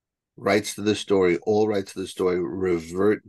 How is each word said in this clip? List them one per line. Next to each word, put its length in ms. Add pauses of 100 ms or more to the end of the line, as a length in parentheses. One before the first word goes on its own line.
(360)
Rights 400
to 60
the 140
story, 420
all 300
rights 260
to 60
the 80
story 320
revert 880